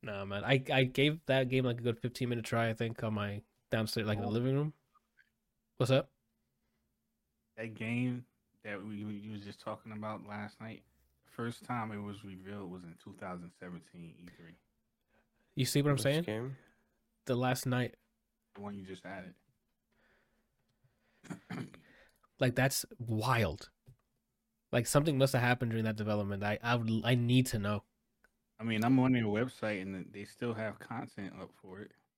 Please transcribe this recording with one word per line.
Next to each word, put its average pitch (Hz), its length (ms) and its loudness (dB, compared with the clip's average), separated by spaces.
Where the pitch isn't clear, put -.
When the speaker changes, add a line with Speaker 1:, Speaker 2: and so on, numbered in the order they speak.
Speaker 1:
Nah, 98 240 -6
man. 98 180 -4
I, 131 200 2
I 135 120 6
gave 143 420 2
that 131 220 4
game, 131 160 2
like, 120 120 2
a 120 60 -8
good 117 160 0
fifteen 120 300 -4
minute 117 160 -2
try, 117 240 2
I 110 40 0
think, 113 300 -4
on 110 100 -2
my 104 280 -2
downstairs, 110 360 0
like, 107 100 2
in 101 60 -2
the 101 60 -2
Speaker 2:
Oh. - 20 0
Speaker 1:
living 123 240 2
room. 147 180 0
What's 120 140 2
up? 135 180 4
Speaker 2:
That 110 180 -10
game 123 500 -2
that 104 200 -8
we, 104 220 -8
we, 107 80 -6
you 104 200 -10
was 101 80 -10
just 101 180 -14
talking 107 320 -10
about 107 360 -8
last 104 320 -10
night, 110 220 -14
first - 400 -8
time 113 260 -4
it 101 100 -8
was 101 220 -10
revealed 95 480 -12
was 90 120 -12
in 82 200 -16
two 101 160 -16
thousand 90 400 -10
seventeen 85 580 -16
E 87 80 -20
three. 85 180 -20
Speaker 1:
You 131 100 2
see 143 160 2
what 147 80 4
I'm 143 60 4
Speaker 3:
Which - 80 -2
Speaker 1:
saying? 147 200 2
Speaker 3:
game? 123 320 -4
Speaker 1:
The 127 100 2
Last 127 300 2
Night. 123 300 0
Speaker 2:
The - 60 -14
one 202 120 -8
you 196 120 -10
just 185 200 -12
added. 185 280 -10
<clears throat> - 160 -6
Speaker 1:
Like, 123 180 2
that's 135 300 2
wild. 113 680 0
Like, 120 140 2
something 147 300 4
must 135 140 6
have 123 100 4
happened 123 300 2
during 113 140 0
that 110 100 0
development. 104 480 0
I, 104 180 0
I 117 140 2
would, 113 160 2
I 123 100 6
need 123 320 6
to 113 120 0
know. 101 240 0
Speaker 2:
I 110 60 -8
mean, 110 180 2
I'm 131 160 8
on 127 140 8
their 120 100 4
website 107 600 0
and 95 280 -6
they 101 140 -10
still 120 280 -6
have 107 240 -4
content 117 540 -10
up 87 100 -14
for 95 180 -14
it. - 120 -14